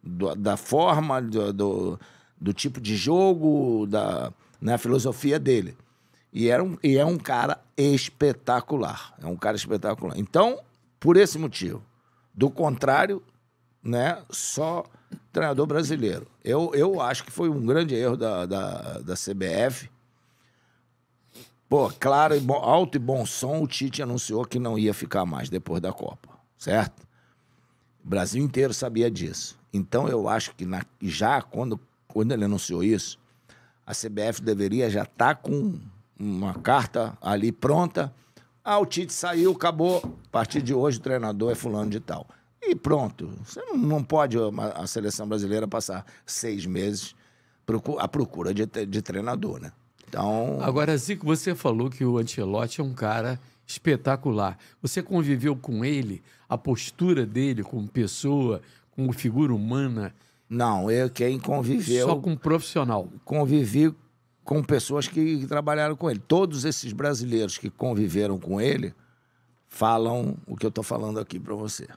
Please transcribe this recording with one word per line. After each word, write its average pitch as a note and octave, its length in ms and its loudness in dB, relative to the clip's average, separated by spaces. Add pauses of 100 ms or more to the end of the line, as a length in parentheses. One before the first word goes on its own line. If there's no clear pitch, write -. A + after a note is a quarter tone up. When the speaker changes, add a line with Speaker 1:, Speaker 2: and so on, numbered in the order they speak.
Speaker 1:
Do, F2 320 -2
da G2+ 220 0
forma, D3+ 640 2
do, G#2+ 300 0
do, G2 480 -2 (400)
do G2 140 -2
tipo C3 260 -4
de G#2+ 160 -2
jogo, D3 880 4
da, G2 460 -2 (300)
né, A#2 160 2
filosofia C3 600 2
dele. B2+ 400 2 (540)
E, A2+ 160 2
era B2 160 6
um, F#3 180 -4
e C3+ 160 6
é C#3+ 80 6
um E3+ 120 2
cara - 440 -2 (140)
espetacular. C3 1500 0
É D2+ 60 -10
um F2 80 -4
cara G#2+ 220 2
espetacular. G2 600 -2
Então, G#3 440 4 (380)
por E3+ 180 8
esse G3 200 6
motivo. A2 460 -6 (500)
Do C3 160 4
contrário, D#3 720 0 (640)
né, C3 460 0
só D#3+ 560 -4 (480)
treinador D3 340 2
brasileiro. C#3+ 580 -2 (200)
Eu, D#3+ 280 2
eu E3 280 4
acho C3 240 -2
que - 60 -16
foi E3+ 180 0
um C3+ 160 -2
grande D3 280 2
erro A#2+ 220 2
da, G#2 300 -2
da, F#2+ 540 -6
da E2 180 -6
C - 160 -6
B F#2+ 140 -2
F. A#2 420 0 (1800)
Pô, C3+ 320 4
claro, D3 360 4
e C#3+ 40 2
bo-, C3+ 140 0
alto D3 420 4
e C#3 40 2
bom B2 260 -2
som, D3 360 -2
o C#3+ 60 0
Tite C3+ 340 -4
anunciou A#2+ 440 -2
que - 140 -4
não A2+ 200 -2
ia G#2+ 140 2
ficar - 320 -2
mais C2+ 240 -6
depois F2 320 -4
da F2+ 100 -4
Copa, - 380 -12 (280)
certo? - 480 -2 (1000)
O - 40 -14
Brasil G2 340 -2
inteiro C3 320 2
sabia A#2 380 0
disso. - 480 -8 (120)
Então, A2+ 360 0
eu A2 200 0
acho A2 280 -2
que F2+ 100 -8
na, F2+ 180 -4 (160)
já G#2+ 440 2
quando, A#2 360 -6 (280)
quando G#2+ 240 2
ele A2+ 120 0
anunciou F#2 400 0
isso, G#2+ 360 0 (640)
a G#2 80 -10
C A2+ 160 -6
B G#2 120 -4
F G#2+ 200 -2
deveria G#2+ 480 2
já G#2 160 0
tá C3+ 300 2
com C#3+ 440 -2 (400)
uma G2 360 -4
carta A#2 680 0
ali G#2 300 0
pronta. D3+ 600 0 (500)
Ah, G#3 160 2
o G3 60 4
Tite - 280 -6
saiu, F3 380 2
acabou. E3+ 760 0
A - 40 -20
partir B2 320 0
de B2+ 120 -2
hoje, C3 240 2
o - 40 -10
treinador A2+ 500 -2
é A2+ 40 0
fulano G#2+ 340 -4
de G#2 100 -4
tal. - 280 -10 (340)
E G4+ 140 0
pronto. C#3 560 -2 (140)
Você - 160 -16
não, A4+ 160 -6
não D3+ 260 0
pode C#3+ 340 2
a, G#2+ 440 -4
a F#2+ 60 -8
seleção G#2 400 -6
brasileira G#2 400 -2
passar G2+ 380 -6 (200)
seis G2+ 400 -6
meses F#2 500 -4 (500)
procu-, A2+ 340 -2
à - 80 -2
procura F#2 460 -4
de, G#2+ 120 0
de G2+ 360 -6
treinador, G#2 580 -6
né? - 120 -16 (360)
Então A2+ 540 -2
Speaker 2:
Agora, D3 360 2
Zico, E3+ 280 -4
você D#3+ 300 0
falou B2 340 0
que C3 140 -6
o B2 140 2
Ancelotti A#2 640 -2
é - 20 -2
um C3 100 -4
cara A2+ 460 -2 (260)
espetacular. B2+ 920 0 (240)
Você F3 200 -4
conviveu C#3+ 540 0
com B2 300 -4
ele, B2+ 360 -2 (280)
a A#2 80 0
postura C#3 680 0
dele A#2 380 -2
como G#2 240 -6
pessoa, B2 760 0 (300)
como C3 220 -2
figura B2+ 400 0
humana? A2+ 600 -2 (360)
Speaker 1:
Não, A2 420 2
eu, B2+ 180 2
quem B2+ 300 -2
conviveu C#3 680 0
Speaker 2:
Só E3 100 4
com D#3 180 -2
profissional? C3 720 0 (160)
Speaker 1:
Convivi D3 720 2 (480)
com D3 200 0
pessoas C#3 440 0
que, D#3 340 0
que C3+ 60 -6
trabalharam D3+ 480 0
com E3 140 -2
ele. G#2+ 100 -2
Todos D#3 460 2
esses C3 260 -2
brasileiros A#2+ 640 0
que G2+ 120 -8
conviveram G2+ 720 0
com F2 200 -4
ele B2 340 0 (760)
falam A#2 680 2 (100)
o A#2+ 120 -10
que A#2 80 -2
eu A2 60 0
tô A2+ 100 -6
falando G#2+ 380 -4
aqui F#2+ 200 -8
pra G#2 140 -8
você G#2+ 440 -8